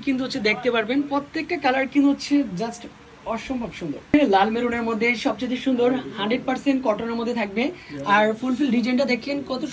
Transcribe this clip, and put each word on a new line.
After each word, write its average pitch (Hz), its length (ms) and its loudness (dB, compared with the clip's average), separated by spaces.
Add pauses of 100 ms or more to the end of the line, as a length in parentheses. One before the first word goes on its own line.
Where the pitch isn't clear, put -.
কিন্তু 262 200 0
হচ্ছে 262 140 -6 (100)
দেখতে 214 260 0
পারবেন। 226 240 0 (120)
প্রত্যেকটা 302 520 -4
কালার 269 300 2
কিন্তু 285 200 6
হচ্ছে 277 200 -2 (280)
just 226 220 -6 (520)
অসম্ভব 226 440 -6
সুন্দর। 151 220 -6 (320)
লাল 196 220 6
মেরুনের 233 340 0
মধ্যে 226 180 0 (180)
সবচেয়ে 247 420 -2
সুন্দর, 247 220 4 (280)
হান্ড্রেড 214 300 -2
পার্সেন্ট 262 400 0
কটনের 226 320 -2
মধ্যে 233 220 -2
থাকবে। 208 220 -2 (520)
আর 214 100 6 (140)
ফুলফিল 254 380 0
ডিজাইনটা 254 360 2
দেখেন, 277 240 -4 (140)
কত 247 100 -4 (120)